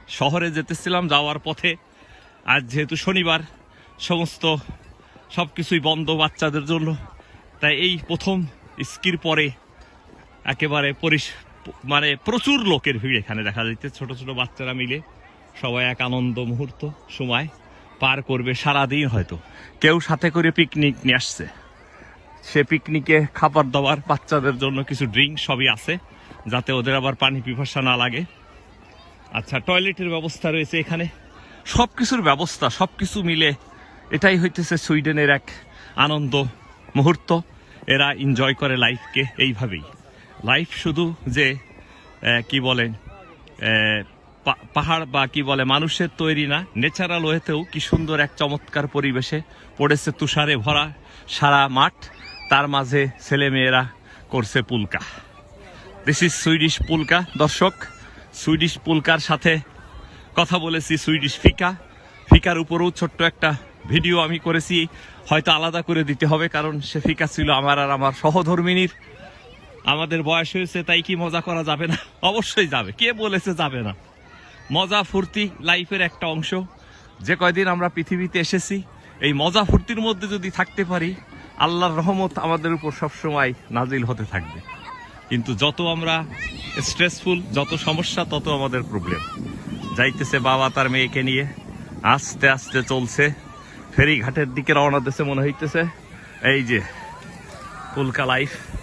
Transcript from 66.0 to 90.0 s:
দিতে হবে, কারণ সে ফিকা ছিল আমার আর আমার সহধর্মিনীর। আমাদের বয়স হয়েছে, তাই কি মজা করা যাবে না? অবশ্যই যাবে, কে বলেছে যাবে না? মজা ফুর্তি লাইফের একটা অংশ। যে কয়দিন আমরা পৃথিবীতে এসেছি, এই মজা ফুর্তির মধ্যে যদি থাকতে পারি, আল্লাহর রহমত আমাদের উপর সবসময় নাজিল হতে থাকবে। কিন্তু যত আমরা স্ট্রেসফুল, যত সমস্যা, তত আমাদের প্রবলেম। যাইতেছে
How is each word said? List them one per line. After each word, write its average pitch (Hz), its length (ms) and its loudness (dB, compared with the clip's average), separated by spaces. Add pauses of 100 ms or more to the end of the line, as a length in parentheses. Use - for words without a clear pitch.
দিতে 143 220 0
হবে, 156 240 2
কারণ 151 320 -2
সে - 180 -6
ফিকা 156 280 0
ছিল 147 240 0
আমার 143 280 4
আর 139 120 0
আমার 135 220 2
সহধর্মিনীর। 175 760 2 (920)
আমাদের 156 400 0
বয়স 160 320 0
হয়েছে, 180 280 -4
তাই 170 180 2
কি 185 140 -2
মজা 170 260 -2
করা 165 220 -4
যাবে 151 240 -2
না? 160 100 0 (240)
অবশ্যই 202 460 2
যাবে, 120 240 -2
কে 233 220 0
বলেছে 202 400 -2
যাবে 147 280 -2
না? 104 140 -4 (760)
মজা 185 320 2
ফুর্তি 196 460 -2 (100)
লাইফের 175 420 0
একটা 175 260 -2
অংশ। 160 260 -2 (640)
যে 98 160 0
কয়দিন 180 320 2
আমরা 180 220 0
পৃথিবীতে 175 500 -2
এসেছি, 190 420 0 (400)
এই 143 120 2
মজা 170 300 2
ফুর্তির 208 380 2
মধ্যে 214 260 -2
যদি 190 240 -4
থাকতে 190 340 -2
পারি, 175 300 -2 (420)
আল্লাহর 170 400 2
রহমত 185 400 0
আমাদের 165 360 0
উপর 156 180 -4
সবসময় 143 640 0 (180)
নাজিল 123 320 0
হতে 113 220 -2
থাকবে। 82 340 -6 (680)
কিন্তু 120 260 -2
যত 143 260 0
আমরা 165 440 -2 (560)
স্ট্রেসফুল, 175 600 0 (120)
যত 139 220 -2
সমস্যা, 165 500 -2
তত 151 220 -4
আমাদের 135 360 0
প্রবলেম। 87 360 -4 (760)
যাইতেছে 135 440 0